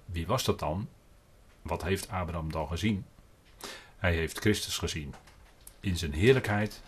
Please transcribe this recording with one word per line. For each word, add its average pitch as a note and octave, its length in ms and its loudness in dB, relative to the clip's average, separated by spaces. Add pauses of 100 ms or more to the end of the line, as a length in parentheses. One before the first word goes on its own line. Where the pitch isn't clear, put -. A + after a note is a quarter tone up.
wie E2+ 220 -4
was B2 160 0
dat G2+ 160 0
dan? E2+ 300 -2 (720)
Wat E2+ 220 -4
heeft F#2 260 0
Abraham E2 420 -4
dan D#2 160 -2
gezien? F#2+ 380 0 (920)
Hij F2 160 2
heeft D#2+ 260 -2
Christus - 380 2
gezien D2+ 360 -6 (640)
in F#2 180 -2
zijn D#2+ 160 -2
heerlijkheid G#2+ 760 4